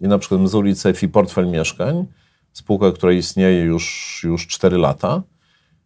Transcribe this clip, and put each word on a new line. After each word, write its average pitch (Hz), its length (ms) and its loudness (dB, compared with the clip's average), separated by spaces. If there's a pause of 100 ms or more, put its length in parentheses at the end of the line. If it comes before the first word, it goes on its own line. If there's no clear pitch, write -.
i 92 60 -2
na 101 100 4
przykład 95 240 0
Mzuri 101 340 2
Cefi 95 340 0
portfel 92 380 0
mieszkań, 90 580 -4 (480)
spółka, 98 380 0
która 90 200 2
istnieje 92 500 2
już, - 640 -4
już 85 240 -4
cztery 90 300 0
lata. 95 460 -2 (640)